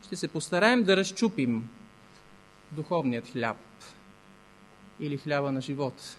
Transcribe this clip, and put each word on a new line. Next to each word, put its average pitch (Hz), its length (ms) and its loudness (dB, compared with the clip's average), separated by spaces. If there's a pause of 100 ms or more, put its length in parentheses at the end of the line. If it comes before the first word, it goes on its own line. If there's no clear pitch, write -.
ще - 120 -8
се 165 120 -4
постараем 208 560 2
да 190 140 6
разчупим 131 720 0 (1000)
духовният 131 560 0
хляб 117 300 -2 (1400)
или 147 180 -4
хляба 143 340 0
на 135 100 0
живот 135 580 -6